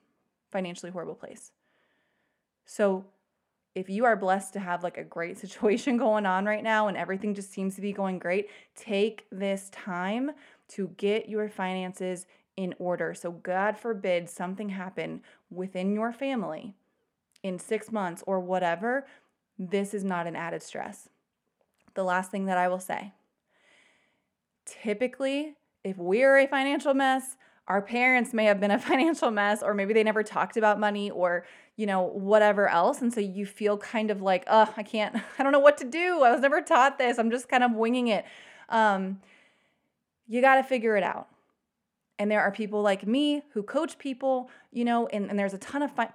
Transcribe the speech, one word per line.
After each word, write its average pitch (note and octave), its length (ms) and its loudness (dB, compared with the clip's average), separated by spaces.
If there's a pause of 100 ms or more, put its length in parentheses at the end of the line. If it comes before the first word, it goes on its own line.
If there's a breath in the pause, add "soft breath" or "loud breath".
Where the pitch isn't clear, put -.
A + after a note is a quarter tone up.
(500)
financially F3+ 400 -8
horrible E3 240 -10
place. - 380 -20 (1120)
So F#3+ 420 -2 (680)
if F#3+ 140 -8
you G3+ 160 -2
are A3+ 120 4
blessed F#3+ 380 -2
to G3+ 60 -8
have, F3 220 -6
like, F3 160 -6
a D#3+ 60 -12
great E3+ 340 -10
<laughs> - 60 -16
situation A#3 520 0
going G#3+ 300 2
on F#3+ 180 2
right G#3 180 -2
now G#3+ 260 2
and F#3 80 -4
everything F#3+ 380 -4
just G3 180 -12
seems F#3+ 240 -4
to F#3+ 40 -14
be G3+ 120 -4
going F#3+ 260 -4
great, F#3+ 300 -2 (260 loud breath)
take G#3+ 560 -4
this G3 400 -6
time G3+ 600 -6 (360 loud breath)
to F#3+ 280 -8
get G#3 320 -2
your G#3+ 200 -4
finances F#3 800 -6 (300 soft breath)
in F#3 220 -6
order. F3 360 -4
So F3+ 160 -10
God F#3+ 480 -4
forbid G3 500 -4
something F#3+ 420 -8
happen F3+ 520 -8 (260 soft breath)
within F#3 440 -4
your A3 200 -2
family G#3 600 -6 (680)
in F#3 160 -6
six A3 340 -6
months F#3 340 -4
or F#3+ 140 -2
whatever, F3+ 640 -2 (520 loud breath)
this G3 360 -4
is G3 100 -4
not F3 220 -2
an E3 100 -8
added E3 260 -8
stress. - 460 -12 (880)
The F#3+ 100 -2
last F#3 260 -2
thing G3 160 -4
that F#3 120 0
I F3+ 100 2
will F#3 120 -2
say, - 320 -10 (1500 soft breath)
typically, C4+ 880 -4 (280)
if F#3+ 120 -6
we're A3 420 4
a C4+ 80 6
financial C#4 480 0
mess, C4 420 0 (300 soft breath)
our G3 160 0
parents A#3+ 500 2
may A3 120 2
have G3+ 160 6
been G3+ 100 2
a G3+ 80 4
<laughs> - 0 -
financial C#4+ 520 2
mess, G#3 320 0
or G#3 120 0
maybe G3 200 0
they A3 100 6
never G#3+ 180 2
talked F#3+ 340 -2
about G#3 240 4
money G#3 300 -2
or, F3 340 0 (320 loud breath)
you G#3+ 100 -4
know, F#3+ 160 2
whatever G3+ 640 4
else. F#3+ 320 4
And A#3+ 120 0
so A3+ 80 -2
you G3+ 260 -6
feel G3+ 320 -2
kind A3 320 -4
of G3 120 -4
like, F#3 240 2
"Ugh, G#3+ 300 6
I A3 60 -6
can't, G#3+ 340 -4 (120)
<laughs> - 100 -10
I C#4 40 0
don't C4+ 100 2
know D4 60 8
what C#4+ 200 8
to C#4 60 -10
do. E4 380 0
I A#3+ 100 8
was B3 80 2
never C#4 200 2
taught C#4 380 4
this. B3 200 2
I'm A3+ 120 0
just B3 180 -4
kind B3 160 4
of A#3+ 80 4
winging A#3 360 0
it." G3+ 160 0 (440 loud breath)
Um, G3 520 2 (1080 soft breath)
you A#3 140 -4
gotta C4+ 220 8
figure A#3 340 0
it F#3+ 60 2
out. - 260 -6 (920)
And G#3 120 0
there G#3+ 100 2
are F3+ 100 2
people G#3 320 -4
like G3 240 0
me D4 440 0
who G#3 120 -4
coach C4+ 340 -4
people, C4 540 -4 (220 loud breath)
you A#3+ 120 -4
know, A#3 240 0
and, G3+ 220 -4
and G#3 80 -2
there's G3 160 -2
a F#3+ 40 -8
ton C#4 240 -6
of C#4+ 100 -4
fi-, A#3 220 -2